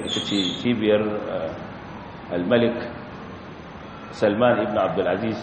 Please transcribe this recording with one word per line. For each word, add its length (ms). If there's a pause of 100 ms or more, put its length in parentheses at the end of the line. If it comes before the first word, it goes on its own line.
ita 240
ce 120 (260)
cibiyar, 380 (280)
ah, 200 (840)
Al-Malik 400 (1400)
Salman 560
ibn 120
Abdul 280
Aziz 360